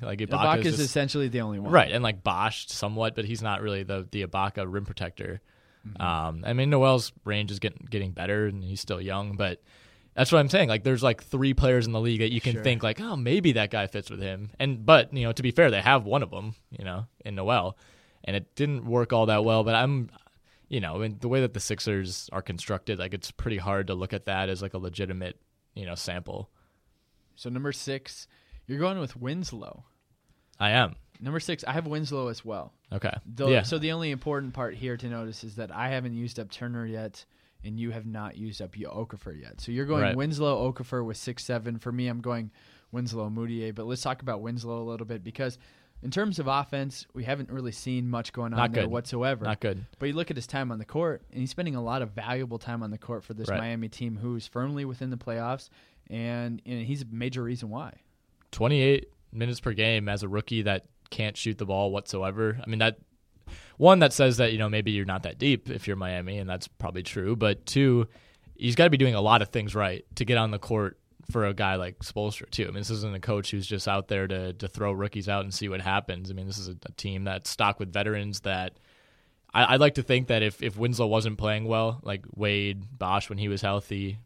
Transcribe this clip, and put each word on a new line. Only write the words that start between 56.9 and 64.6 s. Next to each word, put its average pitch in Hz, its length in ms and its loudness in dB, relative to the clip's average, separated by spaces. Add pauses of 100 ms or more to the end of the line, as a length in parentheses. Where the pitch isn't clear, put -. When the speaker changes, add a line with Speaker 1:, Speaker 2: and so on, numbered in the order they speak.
Speaker 2:
a 127 80 -10
major 123 320 -4
reason 120 280 -6
why. 127 240 -10 (580)
Speaker 1:
Twenty-eight 135 580 4 (220)
minutes 120 280 -4
per 113 140 -2
game 110 340 2
as 101 140 -2
a 101 80 -4
rookie 104 320 -2
that 98 240 0 (240)
can't 107 260 -4
shoot 110 220 -2
the 104 80 -6
ball 98 260 0
whatsoever. 101 720 -2
I 113 60 -8
mean, 110 100 0
that, 113 200 2 (800)
one, 180 220 12
that 143 140 8
says 131 240 6
that, 117 140 4
you 110 80 0
know, 107 100 0